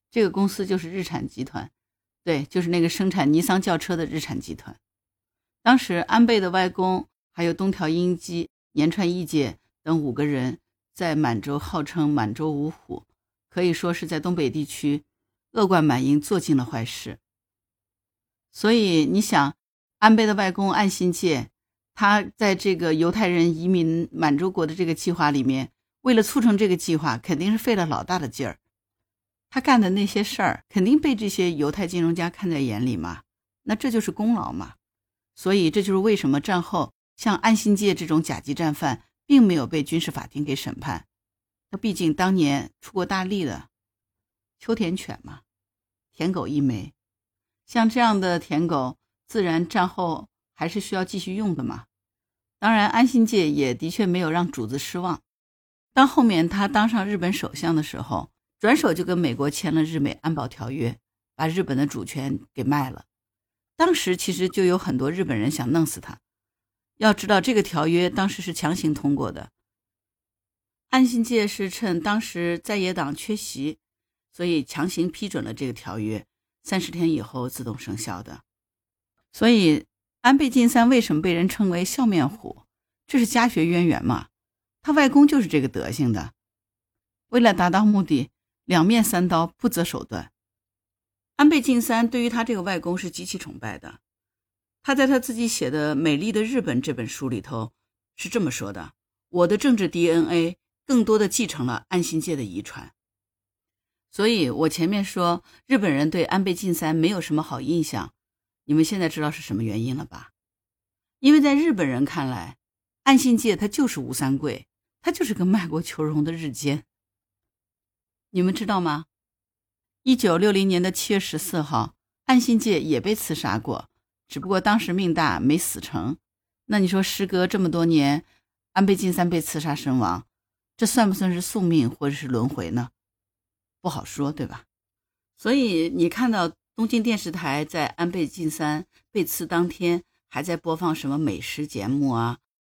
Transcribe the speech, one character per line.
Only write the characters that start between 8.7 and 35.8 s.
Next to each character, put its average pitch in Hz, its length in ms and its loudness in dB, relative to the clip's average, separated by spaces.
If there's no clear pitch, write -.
年 151 180 2
川 170 200 -2
义 175 140 -4
介 143 360 -2
等 156 180 0
五 143 100 -4
个 143 140 -2
人 131 340 -2
在 165 200 -4
满 127 240 0
洲 143 200 -6
号 156 240 -6
称 147 260 -2
满 117 240 0
洲 156 180 -4
五 147 200 -4
虎， - 340 -16
可 180 120 -4
以 175 100 2
说 175 220 -2
是 170 140 -6
在 156 120 -4
东 175 160 -2
北 147 140 0
地 143 160 -4
区 147 380 -4
恶 208 160 2
贯 180 160 4
满 131 200 2
盈， 143 160 4
做 202 200 0
尽 156 180 2
了 123 80 0
坏 117 180 -6
事。 - 360 -12
所 214 220 2
以 180 320 4
你 185 160 2
想， 147 340 0
安 220 160 10
倍 220 100 4
的 214 80 2
外 196 180 0
公 196 200 -2
岸 202 180 2
信 180 240 0
介， 147 360 -2
他 208 260 4
在 202 180 2
这 185 220 0
个 165 180 0
犹 165 160 2
太 208 180 0
人 170 280 2
移 170 140 -2
民 165 420 0
满 147 260 0
洲 185 140 0
国 170 160 -2
的 160 80 -8
这 185 100 -2
个 165 80 -2
计 170 200 -2
划 165 180 2
里 139 120 0
面， 131 280 -2
为 254 120 4
了 220 80 8
促 233 200 0
成 214 160 4
这 208 100 4
个 180 80 4
计 170 220 -2
划， 139 200 -2
肯 143 220 -4
定 190 140 0
是 226 40 0
费 233 160 0
了 185 120 0
老 151 180 -4
大 180 160 -4
的 147 80 -6
劲 127 180 -8
儿。 92 140 -10
他 262 120 -4
干 254 180 6
的 190 120 4
那 196 140 2
些 202 160 -2
事 - 200 -4
儿， - 260 -2
肯 185 160 0
定 262 160 4
被 302 160 2
这 208 140 -4
些 180 240 0
犹 147 180 0
太 185 160 -4
金 175 160 -2
融 165 100 2
家 170 160 -2
看 180 200 -6
在 156 100 -2
眼 117 260 -2
里 117 120 -2
嘛， 82 260 -8
那 220 120 -2
这 262 140 -4
就 226 120 0
是 196 100 -4
功 226 220 0
劳 165 180 -2
嘛。 85 240 -10
所 - 160 -2
以 180 200 4
这 208 100 2